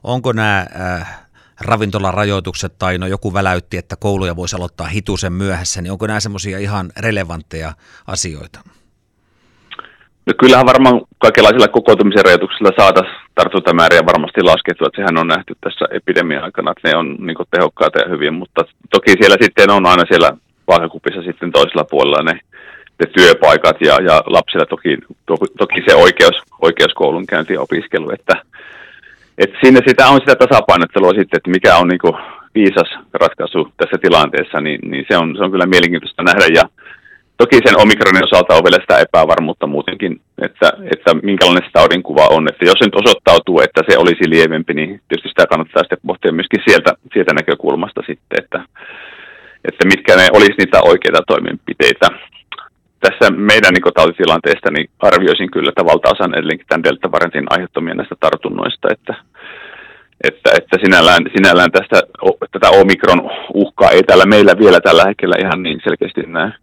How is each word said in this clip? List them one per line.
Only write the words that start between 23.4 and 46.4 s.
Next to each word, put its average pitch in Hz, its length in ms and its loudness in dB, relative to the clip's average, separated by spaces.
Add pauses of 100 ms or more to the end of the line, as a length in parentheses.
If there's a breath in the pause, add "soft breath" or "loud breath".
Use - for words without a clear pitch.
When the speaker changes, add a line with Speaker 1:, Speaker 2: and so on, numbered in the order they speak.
Speaker 2:
ja, 73 200 2
ja 80 240 2
lapsilla 85 400 -2
toki, 80 320 -6 (280)
to-, 85 320 -6
toki - 300 -4
se 71 80 4
oikeus, 85 420 4 (240)
oikeus 80 320 0
koulunkäynti 80 600 -4
ja 71 80 -4
opiskelu, 80 500 -8
että, 95 220 -4 (1040 loud breath)
että 196 260 -2
siinä 131 240 6
sitä 131 200 4
on 139 120 4
sitä 135 160 2
tasapainottelua 95 760 2
sitten, 95 280 -2
että 90 120 -6
mikä 92 260 2
on 87 120 2
niinku 87 300 -2 (380 loud breath)
viisas 98 340 0 (240)
ratkaisu 82 640 -4
tässä 90 200 -4
tilanteessa, 73 640 -2
niin, 76 300 -10
niin 69 200 -10
se 92 60 2
on, 82 200 -4
se 101 60 -4
on 92 80 -4
kyllä 90 140 -2
mielenkiintoista 87 580 -2
nähdä. 87 300 2
Ja 80 100 4 (760 soft breath)
toki 120 280 4
sen 107 140 4
Omikronin 98 440 2
osalta 90 320 2
on 82 80 4
vielä 90 180 2
sitä - 160 0
epävarmuutta 80 720 0
muutenkin, 73 540 -8 (200)
että, - 300 0 (200)
että - 220 0 (100)
minkälainen 90 420 0
se - 80 -20
taudinkuva 78 540 2
on. 78 220 2
Että - 160 -6
jos 85 140 4
se 123 60 2
nyt 101 100 -4
osoittautuu, 95 640 2
että - 280 0
se 78 80 4
olisi 85 320 0
lievempi, 80 440 0
niin 85 340 -8
tietysti - 220 -8
sitä 85 180 0
kannattaa 80 360 -2
sitten - 240 -8
pohtia 90 240 -4
myöskin 85 360 -4